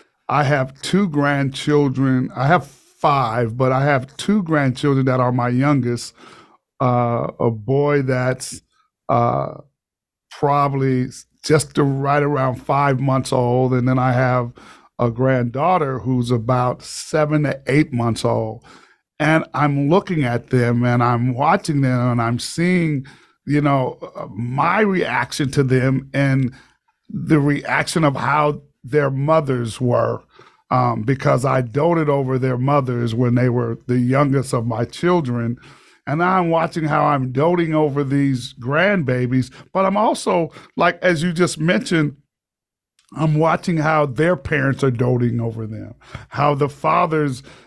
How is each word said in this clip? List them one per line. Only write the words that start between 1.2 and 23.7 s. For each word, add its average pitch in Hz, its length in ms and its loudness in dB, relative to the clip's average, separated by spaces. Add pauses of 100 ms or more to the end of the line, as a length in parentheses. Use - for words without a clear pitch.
I 127 100 0
have 170 200 4
five, 120 920 -2
but 131 160 2
I 135 120 0
have 139 320 0
two 202 280 0
grandchildren 139 640 0
that 131 140 2
are 123 120 0
my 123 160 0
youngest. 123 640 0 (640)
Uh, 123 600 0
a 123 100 2
boy 139 520 0
that's, 127 600 -4 (460)
uh, 120 460 0 (760)
probably 135 800 0 (360)
just - 340 0
a-, 151 40 2
right 139 400 0
around 131 340 0
five 139 440 0
months 131 320 0
old, 127 420 2
and 127 140 0
then 127 100 2
I 127 140 2
have 123 400 0 (480)
a 120 100 2
granddaughter 131 880 0
who's 120 320 -2
about 123 520 0
seven 151 600 -2
to 139 240 -4
eight 147 260 2
months 117 320 -2
old. 113 400 -4 (540)
And 156 340 2
I'm 143 380 0
looking 185 340 2
at 120 260 -4
them, 120 340 2
and 120 180 2
I'm 120 320 0
watching 151 460 0
them, 127 320 0
and 120 100 0
I'm 117 160 -2
seeing, 165 680 0 (420)
you 147 140 0
know, 139 380 0 (160)